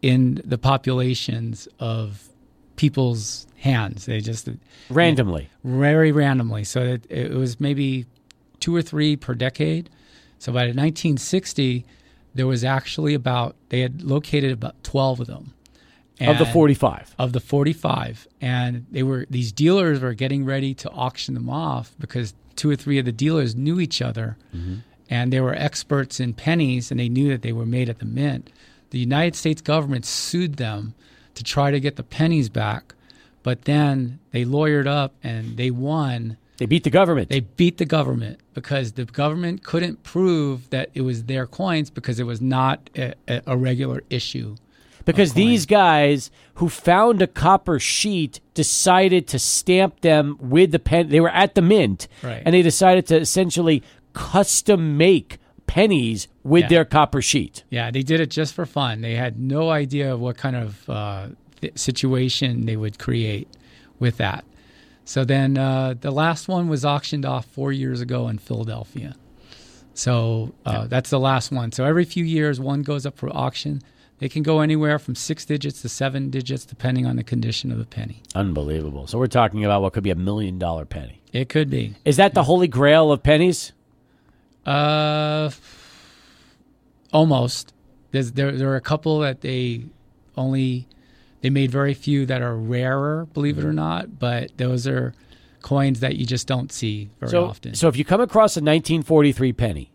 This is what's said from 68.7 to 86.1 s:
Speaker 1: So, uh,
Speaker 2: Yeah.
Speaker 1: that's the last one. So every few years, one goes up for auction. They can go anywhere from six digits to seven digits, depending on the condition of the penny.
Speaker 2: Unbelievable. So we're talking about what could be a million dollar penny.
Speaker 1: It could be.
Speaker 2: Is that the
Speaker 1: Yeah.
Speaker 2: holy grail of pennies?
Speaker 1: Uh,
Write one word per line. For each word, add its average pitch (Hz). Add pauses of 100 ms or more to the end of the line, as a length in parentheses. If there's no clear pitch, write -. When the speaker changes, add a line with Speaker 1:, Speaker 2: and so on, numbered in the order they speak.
Speaker 1:
So, 113 (140)
uh, - (120)
Speaker 2:
Yeah. 113
Speaker 1:
that's 127
the 143
last 131
one. 120
So 131
every 160
few 170
years, 151
one 139
goes 143
up 139
for -
auction. 139 (380)
They 135
can 156
go 156
anywhere 151
from 139
six -
digits 143
to 123
seven 135
digits, 131
depending 127
on 123
the 117
condition 117
of 117
the 113
penny. 110 (120)
Speaker 2:
Unbelievable. 76
So 113
we're 127
talking 107
about 101
what 95
could 104
be 98
a 90 (160)
million 101
dollar 82
penny. 67 (120)
Speaker 1:
It 127
could 151
be. 120 (100)
Speaker 2:
Is 143
that 196
the 190
Speaker 1:
Yeah. -
Speaker 2:
holy 180
grail 147
of 143
pennies? 156 (920)
Speaker 1:
Uh, 151 (1600)